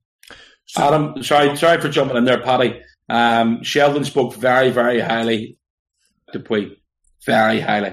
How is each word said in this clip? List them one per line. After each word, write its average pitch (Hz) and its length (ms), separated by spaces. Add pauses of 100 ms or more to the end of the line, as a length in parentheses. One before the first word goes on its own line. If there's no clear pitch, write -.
(760)
Adam, 147 480
sorry, 143 340
sorry 165 240
for 151 80
jumping 135 280
in 120 80
there, 123 140
Paddy. 127 400 (300)
Um, 117 540
Sheldon 143 420
spoke 127 300
very, 127 340
very 120 300
highly 113 580 (720)
of - 80
Dupuis, 104 380 (540)
very 110 320
highly. 104 340